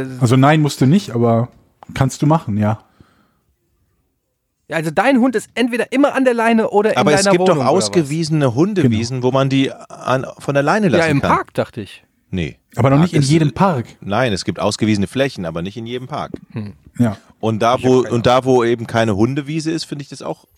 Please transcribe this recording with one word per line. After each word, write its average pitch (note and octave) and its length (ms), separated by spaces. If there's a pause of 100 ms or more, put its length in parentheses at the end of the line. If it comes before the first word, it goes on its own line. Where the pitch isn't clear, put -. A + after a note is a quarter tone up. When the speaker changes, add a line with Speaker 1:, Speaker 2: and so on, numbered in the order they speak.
Speaker 1:
das C3 40 (120)
Speaker 2:
Also B2 160
nein, D3 260
musst C#3+ 200
du C3 40
nicht, D3+ 260
aber A#2 360 (460)
kannst - 280
du D3+ 60
machen, D3 300
ja. G#2 220 (1900)
Speaker 1:
Ja, D#3 100
also D#3+ 140
dein A3+ 280
Hund A#3+ 160
ist - 200
entweder A#3 360
immer C4+ 220
an C4+ 120
der B3 100
Leine A3+ 340
oder G#3 220
in - 60
Speaker 3:
Aber - 140
Speaker 1:
deiner E3+ 100
Speaker 3:
es G3 80
gibt F3+ 100
Speaker 1:
Wohnung, F#3 180
Speaker 3:
doch C3 60
Speaker 1:
oder - 20 (120)
was? G3 80
Speaker 3:
ausgewiesene D#3 680
Hundewiesen, C3 640
Speaker 2:
Genau. B2 100
Speaker 3:
wo B2+ 40
man C3+ 180
die C3+ 220
an, - 560 (100)
von - 160
der C#3 100
Leine F#3 260
lassen A#2 160
Speaker 1:
Ja, - 20
im C#3+ 140
Speaker 3:
kann. - 100
Speaker 1:
Park, F#4 240
dachte A#2 260
ich. - 220 (280)
Speaker 3:
Nee. E2 260 (180)
Speaker 2:
Aber A#2+ 160
noch C#3 60
Speaker 3:
Park E3 100
Speaker 2:
nicht E3+ 80
in C#3+ 80
Speaker 3:
ist, C3+ 80
Speaker 2:
jedem D#3+ 220
Park. E3 340 (140)
Speaker 3:
nein, G#2+ 300
es - 140
gibt E2+ 140
ausgewiesene G#2 480
Flächen, B2+ 400
aber E2 160
nicht G3 120
in A2+ 120
jedem B2 200
Park. A#2+ 260 (180)
Speaker 1:
Hm. G#2 220 (260)
Speaker 2:
Ja. A2 180 (220)
Speaker 3:
Und A2 240
da, A#2 140
Speaker 1:
Ich A#2 60
hab B2+ 60
Speaker 3:
wo, B2+ 140
Speaker 1:
keine A#2+ 120
Speaker 3:
und A2+ 120
da, B2+ 180
wo B2+ 180
eben A#2 220
keine A2+ 300
Hundewiese D3 560
ist, E3 140
finde C#3+ 180
ich - 60
das C#3 120
auch - 240 (120)